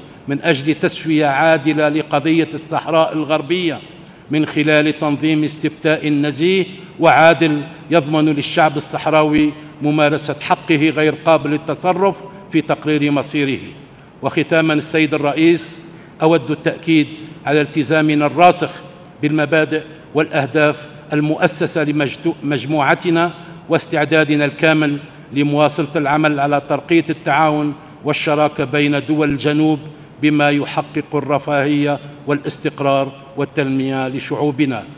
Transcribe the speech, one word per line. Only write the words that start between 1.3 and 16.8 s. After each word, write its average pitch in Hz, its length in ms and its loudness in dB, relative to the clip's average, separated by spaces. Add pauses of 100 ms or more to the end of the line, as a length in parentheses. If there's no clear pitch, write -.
لقضية 151 640 0
الصحراء 156 600 -2
الغربية 151 680 -2 (520)
من 151 140 2
خلال 151 540 2
تنظيم 151 440 0
استفتاء 151 680 -2
نزيه 151 560 0 (340)
وعادل 156 600 6 (300)
يضمن 151 340 2
للشعب 156 520 2
الصحراوي 151 760 2 (280)
ممارسة 147 600 0
حقه 160 480 2
غير 151 260 0 (100)
قابل 147 260 2
للتصرف 175 640 0 (360)
في 160 100 2
تقرير 147 500 -2
مصيره. 139 480 -2 (640)
وختامًا، 160 520 0
السيد 156 400 0
الرئيس، 156 680 0 (400)
أود 160 300 2
التأكيد 156 560 0 (380)